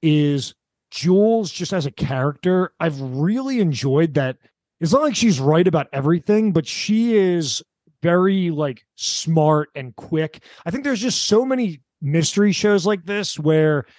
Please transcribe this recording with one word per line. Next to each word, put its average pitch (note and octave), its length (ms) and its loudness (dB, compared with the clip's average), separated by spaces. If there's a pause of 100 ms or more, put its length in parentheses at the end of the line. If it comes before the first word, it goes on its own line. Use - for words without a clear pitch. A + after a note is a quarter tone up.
is D3 520 0 (360)
Jules G3+ 640 2
just F3 200 -8
as E3 140 -2
a C3+ 60 -6
character. C#3+ 880 -2
I've D#3 200 -4
really G#3+ 600 -2
enjoyed C#3+ 540 0
that. C3 220 -2 (440)
It's D#3+ 120 -2
not C#4 100 4
like C#4+ 140 0
she's G3 240 2
right D#3 260 4
about D#3 260 0
everything, F3 600 0
but D#3+ 140 0
she A3+ 500 0
is F3 460 0 (400)
very, F3+ 480 2
like, D3 340 -4 (120)
smart D3+ 800 0
and C3 220 -12
quick. D#3 460 -6 (220)
I E3+ 60 -8
think C4 140 -6
there's B3+ 160 -2
just A#3+ 260 -2
so A3 200 2
many A#3+ 340 -2 (220)
mystery E3 500 2
shows G3+ 340 2
like G3 200 -2
this G3+ 320 -6
where, D#3 480 2 (120)